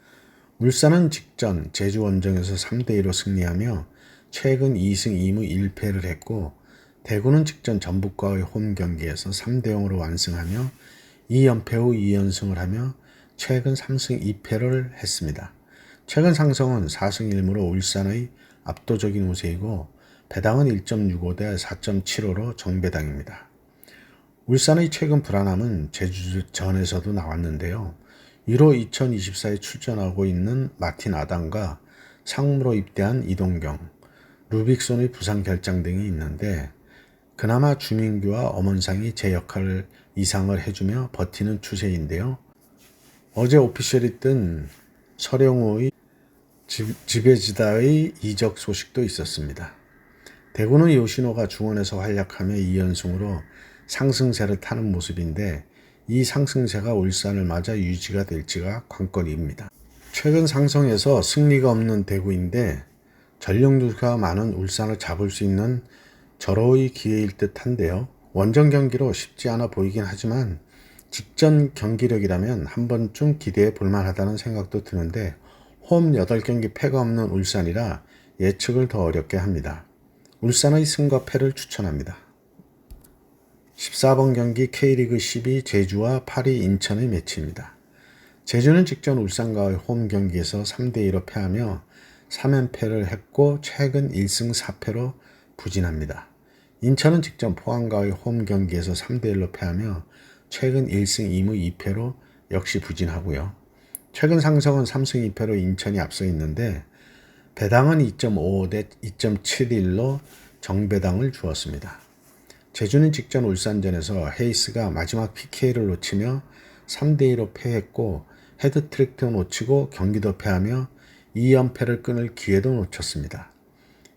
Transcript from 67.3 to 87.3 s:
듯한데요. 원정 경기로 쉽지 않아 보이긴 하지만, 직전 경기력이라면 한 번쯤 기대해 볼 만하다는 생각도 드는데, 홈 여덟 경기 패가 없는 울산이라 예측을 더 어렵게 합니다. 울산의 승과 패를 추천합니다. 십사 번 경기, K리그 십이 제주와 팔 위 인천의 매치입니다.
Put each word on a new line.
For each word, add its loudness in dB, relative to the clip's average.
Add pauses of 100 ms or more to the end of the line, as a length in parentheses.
듯한데요. -2 (240)
원정 4
경기로 2
쉽지 -8
않아 -2
보이긴 -2
하지만, -4 (540)
직전 4
경기력이라면 0
한 -2
번쯤 0
기대해 2
볼 -2
만하다는 0
생각도 -6
드는데, -4 (520)
홈 4
여덟 2
경기 -2
패가 0
없는 0
울산이라 -2 (380)
예측을 0
더 0
어렵게 0
합니다. -4 (540)
울산의 4
승과 2
패를 0
추천합니다. -6 (1500)
십사 2
번 4
경기, 0
K리그 2
십이 -2
제주와 0
팔 -4
위 2
인천의 0
매치입니다. -6 (680)